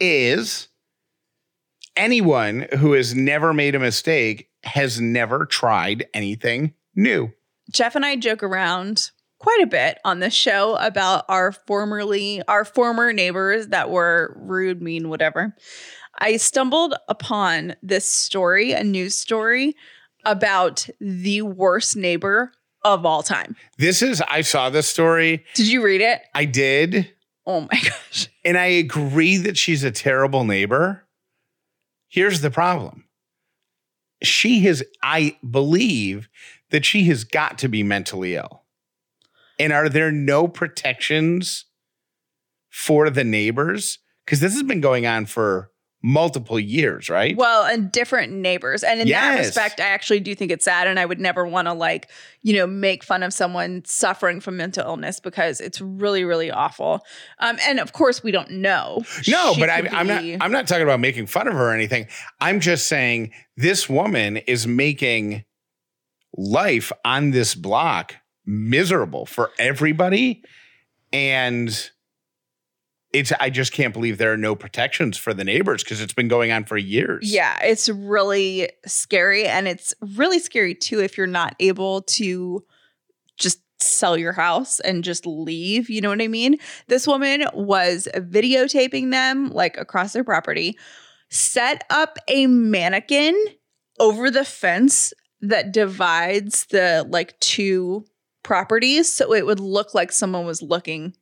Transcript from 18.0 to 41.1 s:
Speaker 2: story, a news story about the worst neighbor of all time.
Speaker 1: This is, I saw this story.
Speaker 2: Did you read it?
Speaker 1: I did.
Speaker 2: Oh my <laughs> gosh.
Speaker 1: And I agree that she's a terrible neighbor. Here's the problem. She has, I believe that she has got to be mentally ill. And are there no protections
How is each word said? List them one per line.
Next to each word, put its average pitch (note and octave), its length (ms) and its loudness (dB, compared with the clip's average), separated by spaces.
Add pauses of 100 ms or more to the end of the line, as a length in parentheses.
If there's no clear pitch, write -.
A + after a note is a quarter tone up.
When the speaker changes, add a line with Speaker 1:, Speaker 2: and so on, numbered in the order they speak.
Speaker 2:
story, G3 600 0
a - 120 -2
news G3 320 -2
story A#3 600 -2 (500)
about G3 640 0 (120)
the G3+ 440 -4
worst F#3+ 520 0
neighbor G3 560 0 (320)
of G3 220 2
all D#3 160 2
time. - 340 -4 (220)
Speaker 1:
This F3 240 2
is, A#3+ 260 0
I D3+ 140 0
saw C3 280 0
this D3 180 2
story. E3 640 2
Speaker 2:
Did G#3+ 140 4
you A#3+ 160 2
read G3 180 4
it? A#3 200 2 (120)
Speaker 1:
I D3 120 0
did. C#3+ 680 2 (340)
Speaker 2:
Oh F#3 160 -2
my C#3+ 60 -12
<laughs> - 160 -2
gosh. - 440 -6 (160)
Speaker 1:
And F3 140 2
I F3+ 80 2
agree D#3+ 720 2
that F#3 200 -2
she's D3+ 260 0
a C3 80 0
terrible C3+ 520 2
neighbor. A#2 600 0 (1040)
Here's F#3 340 0
the D3 100 0
problem. E3+ 520 -2 (1200)
She A3+ 380 4
has, E3+ 200 4 (220)
I D3+ 340 0 (100)
believe C3+ 800 0 (420)
that D3 140 0
she G3+ 200 4
has C3+ 180 2
got D3+ 360 -4
to C3+ 80 -2
be G#2+ 160 0
mentally F#2+ 520 -2
ill. - 280 -10 (960)
And D3+ 120 2
are D3+ 180 4
there D#3 220 2
no D3 360 2
protections D#3+ 1200 -2 (1040)